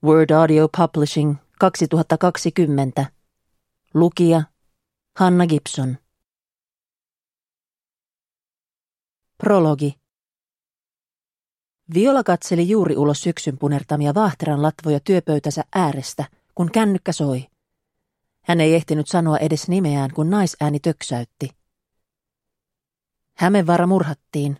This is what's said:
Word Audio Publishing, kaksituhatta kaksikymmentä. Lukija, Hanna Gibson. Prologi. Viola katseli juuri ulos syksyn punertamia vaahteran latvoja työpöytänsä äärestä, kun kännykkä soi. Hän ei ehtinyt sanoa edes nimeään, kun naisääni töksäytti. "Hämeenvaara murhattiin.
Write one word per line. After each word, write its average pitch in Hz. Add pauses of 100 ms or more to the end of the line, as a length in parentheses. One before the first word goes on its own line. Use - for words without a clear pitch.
Word 156
Audio 156
Publishing, 151 (240)
kaksituhatta 165
kaksikymmentä. 147 (840)
Lukija, 165 (760)
Hanna 180
Gibson. 139 (3500)
Prologi. 156 (1900)
Viola 247
katseli 175
juuri 185
ulos 147
syksyn 156
punertamia 147
vaahteran 156
latvoja 151
työpöytänsä 156 (100)
äärestä, 143 (300)
kun 170
kännykkä 202
soi. 131 (1000)
Hän 170
ei 156
ehtinyt 156
sanoa 165
edes 156
nimeään, 147
kun 156
naisääni 151
töksäytti. 131 (1900)
"Hämeenvaara 175
murhattiin. 151